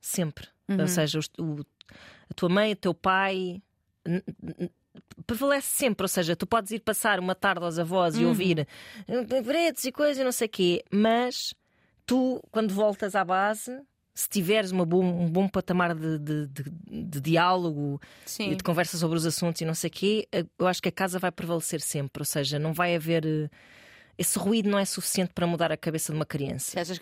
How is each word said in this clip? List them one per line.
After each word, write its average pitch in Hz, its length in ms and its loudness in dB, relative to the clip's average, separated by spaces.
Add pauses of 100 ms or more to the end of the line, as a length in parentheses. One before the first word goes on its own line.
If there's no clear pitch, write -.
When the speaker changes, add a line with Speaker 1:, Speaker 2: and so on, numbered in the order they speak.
Speaker 1:
sempre. - 480 -4 (200)
Speaker 2:
Uhum. 196 120 2
Speaker 1:
Ou - 80 2
seja, 156 300 0
os, 151 200 -6
o, 156 220 -4 (680)
a - 40 -12
tua 180 140 0
mãe, 208 240 4
o 196 40 -2
teu 180 180 0
pai, 190 680 0 (420)
n-, 175 180 -2 (200)
n-, 175 280 -8 (560)
prevalece 277 420 0
sempre. 220 360 0
Ou 185 40 0
seja, 170 280 0
tu 180 100 -4
podes 214 260 0
ir 220 80 -6
passar 208 400 0
uma 185 140 -2
tarde 180 300 0
aos 170 140 -2
avós 175 380 2
e 226 60 4
Speaker 2:
Uhum. - 60 6
Speaker 1:
ouvir, 180 380 2 (760)
"pretos 311 400 2
e 262 80 -2
coisa 294 280 2
e 269 40 2
não 254 80 2
sei 233 160 0
quê", 175 420 2
mas 226 640 2 (500)
tu, 254 460 2
quando 220 240 0
voltas 202 400 0
à 196 100 2
base, 208 560 0 (340)
se - 140 -4
tiveres 196 420 2
uma 180 160 2
bom, 180 180 4
um 175 260 2
bom 185 180 4
patamar 180 460 2
de, 160 240 -2
de, 151 280 -2
de, 139 180 -10 (400)
de 147 160 -6
diálogo 160 800 2 (240)
Speaker 2:
Sim. 202 280 -4
Speaker 1:
e - 40 0
de 185 80 -6
conversa 170 320 0
sobre 165 220 2
os 160 80 0
assuntos 165 340 0
e 165 40 -2
não 160 100 -2
sei 165 160 -2
quê, 208 380 0 (300)
eu 180 80 2
acho 180 140 2
que - 80 -2
a 165 40 0
casa 185 260 -2
vai 180 120 0
prevalecer 165 500 -4
sempre. 143 420 -6
Ou 143 40 -4
seja, 143 320 -2
não 156 140 0
vai 175 240 2
haver, 160 300 0
eh, 156 240 0 (680)
esse 185 200 -2
ruído 202 320 2
não 202 80 2
é 196 60 2
suficiente - 500 -2
para 175 120 0
mudar 170 240 0
a 156 60 -2
cabeça 156 360 -4
de 151 60 -2
uma 156 60 -2
criança. 139 560 -6
Speaker 2:
Achas, 175 220 -6